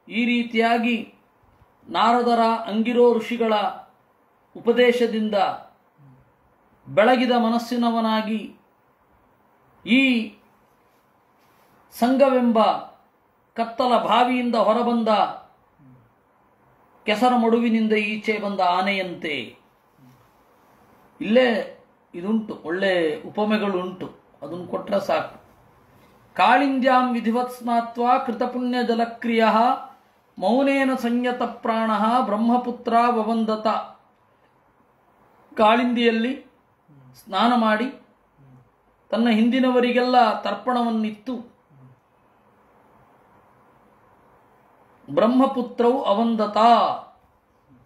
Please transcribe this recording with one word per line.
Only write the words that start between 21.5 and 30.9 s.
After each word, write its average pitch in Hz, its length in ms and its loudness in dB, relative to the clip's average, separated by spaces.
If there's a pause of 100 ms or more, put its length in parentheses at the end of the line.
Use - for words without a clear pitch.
ಇದುಂಟು, 202 500 -6
ಒಳ್ಳೆ 170 580 -2
ಉಪಮೆಗಳುಂಟು, 196 880 -4 (320)
ಅದನ್ನು 170 240 -12
ಕೊಟ್ರೆ 190 400 -4
ಸಾಕು. - 380 -4 (880)
ಕಾಳಿಂದ್ಯಾಂ 254 800 2
ವಿಧಿವತ್ 233 380 -2
ಸ್ನಾತ್ವಾ 240 680 -2
ಕೃತಪುಣ್ಯ 247 640 -4
ಜಲಕ್ರಿಯಃ 226 720 0 (840)
ಮೌನೇನ 269 560 2